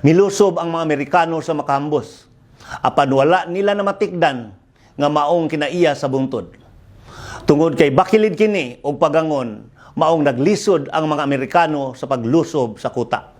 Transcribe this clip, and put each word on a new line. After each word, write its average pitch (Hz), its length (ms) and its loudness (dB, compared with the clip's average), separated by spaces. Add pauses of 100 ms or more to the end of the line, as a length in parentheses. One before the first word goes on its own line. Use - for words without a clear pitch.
milusob 180 560 4
ang 170 160 -4
mga 165 80 -2
Amerikano 160 560 0
sa 156 160 -4
makahambos. 143 720 -4 (560)
Apan 139 320 0
wala 165 320 4
nila 202 320 -2
namatikdan 170 720 -2 (480)
nga 143 80 2
maong 151 400 0
kinaiya 151 480 0
sa 135 160 -4
bungtod. 131 560 -6 (800)
Tungod 156 320 2
kay 143 160 4
bakilid 214 400 4
kini 185 480 -2
og 143 160 -4
pagangon, 143 720 -2 (240)
maong 160 240 2
naglisod 147 720 0
ang 156 160 -2
mga 151 160 -2
Amerikano 139 720 -2
sa - 80 -10
paglusob 127 720 -2
sa - 160 -8
kuta. 117 480 -6